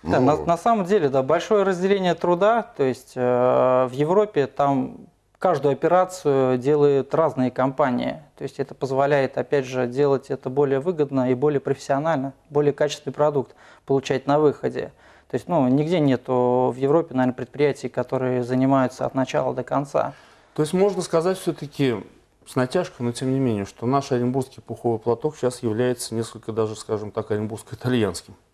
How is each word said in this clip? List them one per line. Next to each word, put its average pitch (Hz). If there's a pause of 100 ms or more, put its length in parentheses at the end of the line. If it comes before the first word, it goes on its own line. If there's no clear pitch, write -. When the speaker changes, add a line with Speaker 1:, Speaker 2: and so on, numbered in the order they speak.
Speaker 1:
Да, 143
на, 139
Speaker 2:
Ну. 151
Speaker 1:
на 170
самом 220
деле, 170
да, 135
большое 175
разделение 185
труда. 190 (120)
То 143
есть, -
э, 127
в 123
Европе 156
там 135 (300)
каждую 143
операцию 139
делают 143
разные 139
компании. 127 (160)
То 147
есть -
это 135
позволяет, 135
опять 135
же, 127
делать 135
это 135
более 135
выгодно 139
и 127
более 139
профессионально, 139 (160)
более 143
качественный 147
продукт 147 (300)
получать 135
на 143
выходе. 135 (360)
То -
есть, 123
ну, 151
нигде 151
нету 127
в -
Европе, 143
наверное, 127
предприятий, 131
которые 127
занимаются 131
от 131
начала 131
до 127
конца. 139 (400)
Speaker 3:
То 151
есть 151
можно 185
сказать 175
все-таки 143 (500)
с -
натяжкой, 127
но 120
тем 131
не 135
менее, 110
что -
наш 135
оренбургский 127
пуховый 113
платок 120
сейчас 123
является 120
несколько 113
даже, 107
скажем 104
так, 110
оренбургско-итальянским. 107 (200)